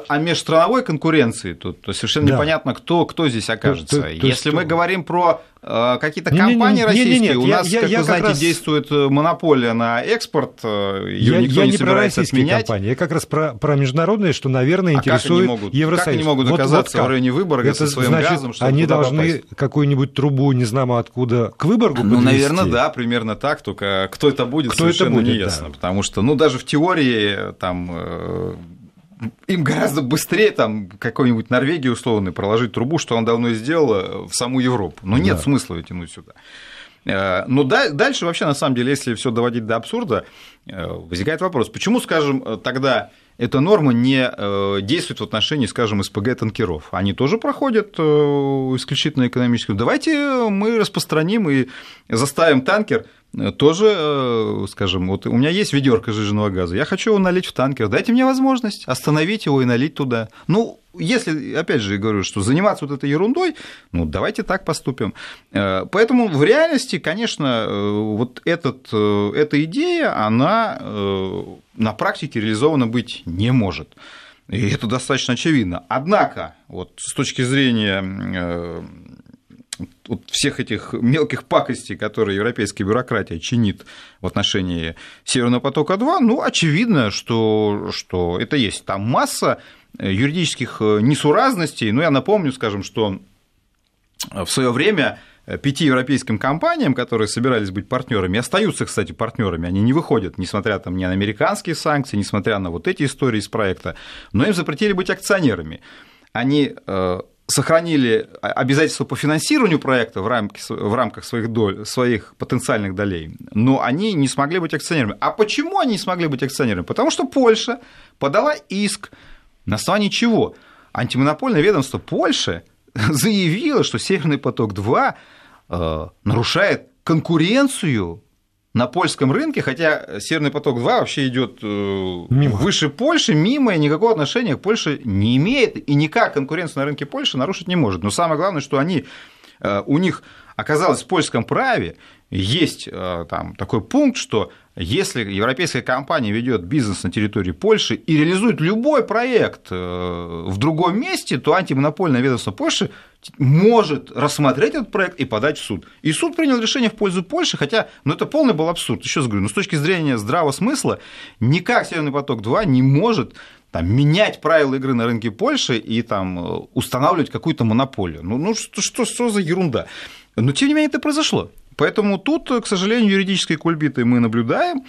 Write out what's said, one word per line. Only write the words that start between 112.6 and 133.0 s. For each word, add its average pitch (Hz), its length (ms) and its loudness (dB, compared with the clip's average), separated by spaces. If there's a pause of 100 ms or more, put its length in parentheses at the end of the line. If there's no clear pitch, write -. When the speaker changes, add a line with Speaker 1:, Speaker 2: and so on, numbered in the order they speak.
Speaker 1:
долей, 92 440 -4 (140)
но 120 300 2
они 180 320 -2
не 139 140 2
смогли 147 320 -2
быть 165 140 -4
акционерами. 139 480 -2
А 147 100 0
почему 294 480 0
они 262 140 0
не 185 40 -2
смогли 175 300 -2
быть 139 160 -4
акционерами? 113 400 -2
Потому 220 260 0
что 339 160 -2
Польша 233 540 2 (400)
подала 220 340 2 (160)
иск, 196 420 -4 (540)
на 104 120 -2
основании 196 320 0
чего? 202 460 2 (380)
Антимонопольное 147 680 0
ведомство 156 380 2
Польши 147 640 -2 (160)
<laughs> - 160 -20
заявило, 180 920 2
что - 120 -4
Северный 156 400 0
поток-два, 127 800 0 (540)
э, 80 380 -4 (180)
нарушает 156 640 0 (160)
конкуренцию 165 1200 0 (500)
на 123 140 0
польском 156 440 0
рынке, 254 300 0
хотя 143 580 -2
Северный 147 320 -2
поток-два 147 480 0
вообще 135 280 -2
идёт, 123 340 -2
э, 110 40 -8 (640)
Speaker 2:
Мимо. 131 260 4
Speaker 1:
выше 147 340 0
Польши, 294 460 0